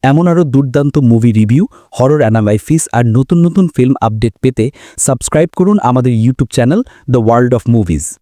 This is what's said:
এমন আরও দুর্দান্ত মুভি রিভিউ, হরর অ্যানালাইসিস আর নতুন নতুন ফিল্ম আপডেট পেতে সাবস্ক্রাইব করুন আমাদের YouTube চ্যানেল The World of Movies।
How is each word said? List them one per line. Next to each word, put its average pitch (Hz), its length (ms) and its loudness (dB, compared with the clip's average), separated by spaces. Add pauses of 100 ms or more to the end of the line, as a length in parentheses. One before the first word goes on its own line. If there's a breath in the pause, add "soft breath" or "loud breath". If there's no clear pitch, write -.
এমন 147 240 2
আরও 170 180 2
দুর্দান্ত 139 580 -2
মুভি 117 280 2
রিভিউ, 110 320 2 (300 soft breath)
হরর 143 280 0
অ্যানালাইসিস 110 640 0 (100)
আর 120 100 0 (100)
নতুন 135 300 0
নতুন 175 300 2
ফিল্ম 127 280 0
আপডেট 110 400 -4
পেতে 127 240 -2 (340 loud breath)
সাবস্ক্রাইব 151 560 -2
করুন 202 280 0
আমাদের 127 320 0
YouTube 120 380 -2
চ্যানেল 131 260 0 (320 soft breath)
The 123 100 2
World 120 320 2
of 117 140 -2
Movies। 101 380 0 (160)